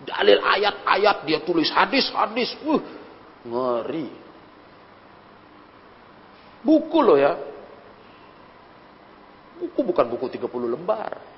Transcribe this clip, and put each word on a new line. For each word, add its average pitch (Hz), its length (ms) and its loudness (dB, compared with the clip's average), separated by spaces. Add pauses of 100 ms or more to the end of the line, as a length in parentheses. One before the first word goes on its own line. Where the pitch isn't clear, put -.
Dalil 202 320 4
ayat-ayat 196 840 2
dia 151 180 -2
tulis, 165 300 0
hadis-hadis, 214 800 0 (100)
uh, 285 160 0 (640)
ngeri. 120 640 -4 (2500)
Buku 302 380 4
loh 175 160 8
ya. 143 180 4 (2250)
Buku 320 260 -4
bukan 143 220 0
buku 120 260 -6
tiga 123 160 -8
puluh 120 220 -6
lembar. 110 480 -6 (200)